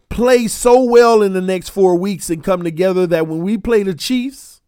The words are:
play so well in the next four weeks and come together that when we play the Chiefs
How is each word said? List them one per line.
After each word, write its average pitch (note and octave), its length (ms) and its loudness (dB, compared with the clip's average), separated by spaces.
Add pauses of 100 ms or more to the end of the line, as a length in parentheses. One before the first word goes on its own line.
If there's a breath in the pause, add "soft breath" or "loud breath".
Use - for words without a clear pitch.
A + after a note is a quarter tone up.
play B3 380 2
so A#3+ 360 2
well A#3 380 4
in G3 120 0
the F#3 80 -2
next F#3 280 -4
four F#3 260 2
weeks F3+ 340 -4
and E3 140 -6
come F3+ 200 -2
together F3+ 440 -2
that E3 200 0
when D#3+ 160 -6
we G#3 140 -2
play G#3+ 260 0
the F#3+ 100 -4
Chiefs - 760 -8